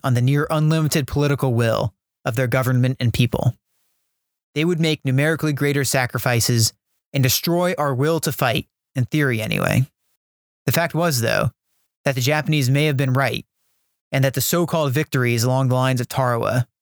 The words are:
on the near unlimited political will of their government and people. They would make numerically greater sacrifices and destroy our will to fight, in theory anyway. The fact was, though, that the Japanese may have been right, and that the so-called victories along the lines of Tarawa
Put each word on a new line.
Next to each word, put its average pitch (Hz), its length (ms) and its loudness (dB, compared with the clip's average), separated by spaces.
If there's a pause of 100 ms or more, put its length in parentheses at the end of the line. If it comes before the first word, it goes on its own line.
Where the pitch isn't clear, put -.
on 131 100 2
the 120 80 2
near 143 260 2
unlimited 156 600 0
political 139 460 0
will 113 380 0 (320)
of 113 120 -2
their 131 100 0
government 127 540 0
and 120 120 0
people. - 440 0 (1000)
They 151 100 0
would 175 140 0
make 156 260 0
numerically 147 480 0
greater 143 300 0
sacrifices 120 880 0 (400)
and 139 80 -2
destroy 175 540 0
our 143 200 -2
will 151 260 0
to 156 100 -4
fight, 120 380 -2 (260)
in 127 120 -2
theory 135 340 0
anyway. 101 460 0 (800)
The 135 60 0
fact 165 220 0
was, 156 260 0
though, 113 300 0 (540)
that 143 100 0
the 131 60 -4
Japanese 147 500 0
may 143 160 2
have 143 100 0
been 131 160 0
right, 123 320 -2 (680)
and 135 120 2
that 135 100 0
the 139 60 -4
so-called 160 520 0
victories 120 500 0
along 131 240 0
the 127 80 2
lines 127 260 0
of - 80 -6
Tarawa 120 600 -2 (140)